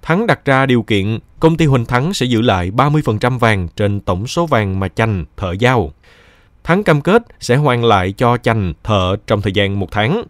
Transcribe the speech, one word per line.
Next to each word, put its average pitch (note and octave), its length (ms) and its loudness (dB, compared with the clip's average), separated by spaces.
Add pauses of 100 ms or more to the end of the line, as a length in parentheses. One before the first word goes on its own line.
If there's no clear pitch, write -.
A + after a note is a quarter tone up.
Thắng F#3+ 240 -2
đặt D#3+ 180 -2
ra C3+ 220 2
điều B2 160 2
kiện G#2 360 -2 (220)
công E3 160 4
ty E3 100 2
Huỳnh C3 180 2
Thắng B2+ 300 -2
sẽ C3 120 -2
giữ A#2+ 140 0
lại F#2+ 300 0
ba B2+ 180 0
mươi D3 160 0
phần G#2+ 140 -2
trăm B2 200 -2
vàng G#2 380 0
trên G2+ 240 -2
tổng F#2 260 -4
số E3+ 200 -2
vàng G#2 340 0
mà F#2+ 80 -4
chành G#2+ 360 -2 (120)
thợ F#2 160 -6
giao. G#2+ 400 0 (720)
Thắng F#3+ 200 0
cam D#3 160 2
kết G3+ 220 2 (180)
sẽ A#2+ 160 0
hoàn B2 280 0
lại G2 280 2
cho A#2+ 240 2
chành A2+ 460 -2
thợ G2 340 0 (100)
trong G#2 160 0
thời G2+ 100 -2
gian G2 280 0
một F2+ 100 -6
tháng. B2 400 -2